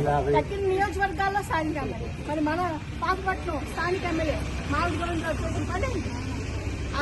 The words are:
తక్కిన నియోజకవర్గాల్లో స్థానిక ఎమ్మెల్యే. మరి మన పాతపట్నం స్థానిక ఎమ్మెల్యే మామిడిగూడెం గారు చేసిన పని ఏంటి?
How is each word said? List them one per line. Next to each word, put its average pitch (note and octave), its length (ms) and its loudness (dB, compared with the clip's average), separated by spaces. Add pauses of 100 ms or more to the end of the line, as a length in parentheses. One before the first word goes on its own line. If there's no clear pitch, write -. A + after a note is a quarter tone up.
(360)
తక్కిన G4 260 0 (100)
నియోజకవర్గాల్లో F#4+ 760 2
స్థానిక D#4 360 0
ఎమ్మెల్యే. - 260 -4 (180)
మరి D#4 200 0
మన D#4+ 120 2 (440)
పాతపట్నం F#4 560 0 (120)
స్థానిక F4+ 400 0
ఎమ్మెల్యే D#4+ 260 2 (340)
మామిడిగూడెం E4+ 520 2
గారు D#4 200 0
చేసిన E4 280 -2
పని G4 200 0
ఏంటి? - 180 -2 (920)